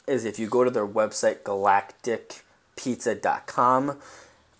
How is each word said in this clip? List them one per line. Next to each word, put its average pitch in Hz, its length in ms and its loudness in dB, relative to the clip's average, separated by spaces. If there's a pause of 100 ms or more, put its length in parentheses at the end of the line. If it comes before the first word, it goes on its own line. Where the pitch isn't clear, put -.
is 127 180 -2
if 104 140 -6
you 113 100 -4
go 123 160 4
to 123 60 2
their 113 160 0
website, 107 580 0
galactic 101 960 -2 (320)
pizza 117 400 -4
dot - 320 -2
com, 135 520 2 (600)